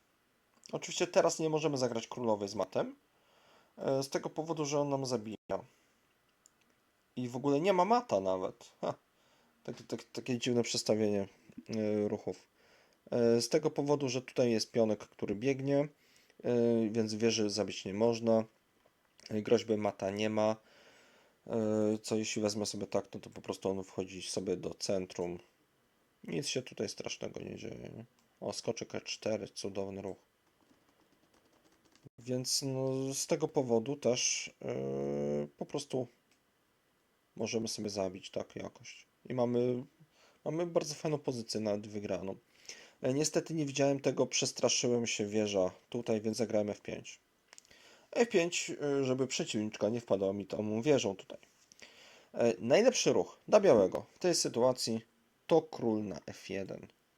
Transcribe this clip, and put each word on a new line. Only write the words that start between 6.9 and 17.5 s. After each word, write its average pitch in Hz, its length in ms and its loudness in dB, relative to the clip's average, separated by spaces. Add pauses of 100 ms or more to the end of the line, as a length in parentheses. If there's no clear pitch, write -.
I 123 120 -4
w 120 80 -8
ogóle 143 240 2
nie 190 120 4
ma 180 120 4
mata 226 360 2
nawet. 95 600 -2
Ha. - 140 -2 (720)
Tak, 117 160 -10
tak, 113 220 -10
takie 123 340 -4
dziwne 120 240 2
przestawienie, 107 680 2 (400)
e, 107 400 0
ruchów. 104 380 -6 (640)
E, 117 300 6
z 117 80 -2
tego 160 220 2
powodu, 143 380 0
że 123 140 -2
tutaj 123 280 2
jest 110 200 0
pionek, 110 380 2
który - 260 -6
biegnie, 135 440 0
e, 151 100 0 (1000)
więc 110 240 0
wieży 107 360 2